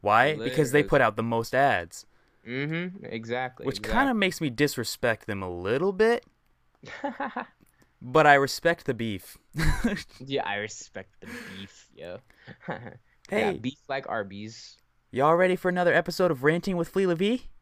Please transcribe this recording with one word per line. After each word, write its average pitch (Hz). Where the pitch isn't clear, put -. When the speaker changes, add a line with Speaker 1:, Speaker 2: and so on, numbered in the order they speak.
Speaker 1:
Why? 117
Because 131
they 147
Speaker 2:
Literally. 147
Speaker 1:
put 143
out 110
the 113
most 117
ads. 120
Speaker 2:
Mm-hmm. 160
Exactly. 120
Speaker 1:
Which 135
Speaker 2:
Exactly. -
Speaker 1:
kinda 269
makes 190
me 156
disrespect 120
them 98
a 92
little 110
bit. 220
Speaker 2:
<laughs> -
Speaker 1:
But 135
I 147
respect 139
the 135
beef. 110
<laughs> 160
Speaker 2:
Yeah, 135
I 101
respect 101
the -
beef, 101
yo. 87
<laughs> -
They 165
got 208
Speaker 1:
Hey. 151
Speaker 2:
beef 131
like 135
Arby's. 104
Speaker 1:
Y'all 143
ready 185
for 185
another 180
episode 175
of 127
Ranting 170
with 165
Flea 196
Levy? 196